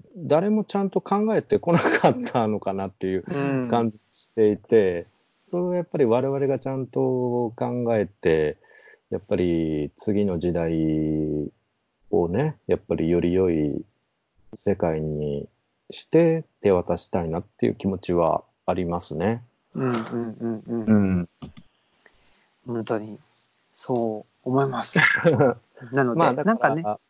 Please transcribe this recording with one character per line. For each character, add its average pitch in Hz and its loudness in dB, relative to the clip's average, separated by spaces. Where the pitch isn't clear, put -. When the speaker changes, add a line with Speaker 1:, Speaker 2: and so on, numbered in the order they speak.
Speaker 1:
誰 165 0
も 214 0
ち - -6
ゃ 196 0
ん 196 -2
と 190 -2
考 214 0
え 156 2
て - 0
こ 170 -2
な 170 6
か - 4
っ 247 -2
た 120 0
の 107 -2
か - -4
な 98 -4
っ - -14
て - -8
い 95 0
う 90 -4
Speaker 2:
う 139 -2
ん。 - -6
Speaker 1:
感 117 0
じ 107 -10
し - -20
て 107 4
い 98 -2
て、 92 2
そ 175 -4
れ 175 -2
を 180 -2
や 180 0
っ 170 -4
ぱ - -6
り 147 4
我 117 4
々 135 -2
が 135 0
ち 131 -8
ゃ 135 -4
ん 131 -4
と 123 -2
考 123 -4
え 101 2
て、 78 0
や - -4
っ - -16
ぱ 101 -2
り 80 0
次 104 -2
の 90 -2
時 87 0
代 78 -2
を 87 2
ね、 139 -2
や 87 0
っ - -2
ぱ 85 -2
り 80 0
よ 87 2
り 87 0
良 92 2
い 76 -2
世 98 -2
界 80 0
に 73 -6
し - -16
て 165 4
手 101 4
渡 87 2
し - -20
た 90 -2
い 82 -4
な 80 -2
っ - -4
て - -8
い - 2
う - -2
気 - -6
持 95 -2
ち 90 -6
は 82 2
あ 90 0
り 90 -2
ま 85 -4
す - -12
ね。 107 -2
Speaker 2:
う 135 -4
ん 123 0
う - 0
ん - -
う 113 -6
ん 113 -6
う 117 -6
ん。 113 -4
Speaker 1:
う 101 4
ん。 85 -10
Speaker 2:
本 117 -6
当 110 -2
に 107 -12
そ 117 -4
う - -8
思 131 2
い 139 0
ま 123 -4
す。 - -2
Speaker 1:
<laughs> - -2
Speaker 2:
な 135 2
の 123 0
で、 135 0
Speaker 1:
ま 165 4
あ、 123 2
だ 147 -2
か - -
ら、 - -
Speaker 2:
な 214 2
ん 233 -2
か 147 2
ね、 165 -4